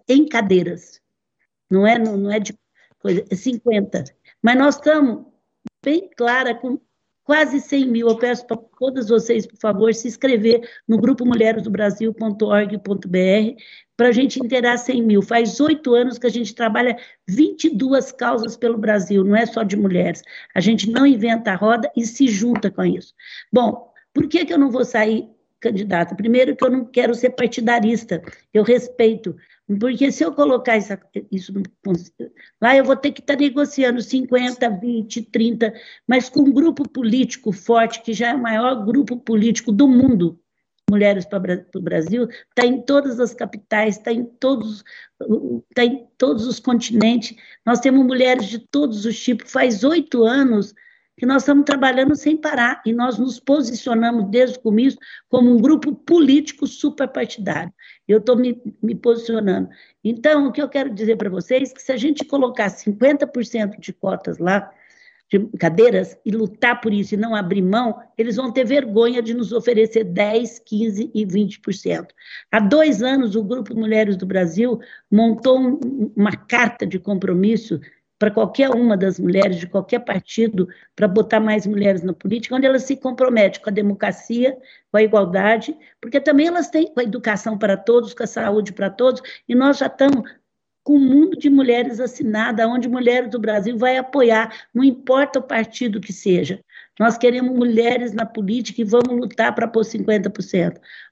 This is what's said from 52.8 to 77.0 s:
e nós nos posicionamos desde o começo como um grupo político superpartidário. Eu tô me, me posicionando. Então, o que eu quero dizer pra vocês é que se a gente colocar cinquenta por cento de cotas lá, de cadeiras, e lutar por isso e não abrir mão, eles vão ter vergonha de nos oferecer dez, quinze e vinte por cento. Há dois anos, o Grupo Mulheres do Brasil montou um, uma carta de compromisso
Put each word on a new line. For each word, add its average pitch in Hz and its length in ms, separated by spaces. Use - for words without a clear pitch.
e 220 80
nós 240 260
nos 247 200
posicionamos 233 920
desde 247 280
o - 40
começo 226 360
como 247 260
um 233 40
grupo 285 360
político 302 720
superpartidário. 220 1080
Eu 214 120
tô 247 140
me, 240 260
me 220 140
posicionando. 214 720
Então, 277 460
o 226 40
que - 80
eu 285 80
quero 277 220
dizer 214 260
pra 196 140
vocês 254 400
é - 20
que - 100
se 262 100
a 262 40
gente 294 280
colocar 240 440
cinquenta 247 600
por 240 160
cento 208 360
de - 120
cotas 180 460
lá, 190 340
de 196 60
cadeiras, 185 640
e 208 60
lutar 233 480
por 220 120
isso 202 220
e - 20
não 220 200
abrir 190 260
mão, 220 340
eles 226 160
vão 247 160
ter 262 140
vergonha 233 580
de 226 100
nos 226 200
oferecer 226 500
dez, 208 560
quinze 214 560
e 214 100
vinte 202 360
por 202 120
cento. 170 400
Há - 80
dois 247 420
anos, 247 360
o 220 80
Grupo 233 280
Mulheres 214 440
do 190 100
Brasil 190 540
montou 226 480
um, 254 600
uma 208 160
carta 233 520
de 190 140
compromisso 190 800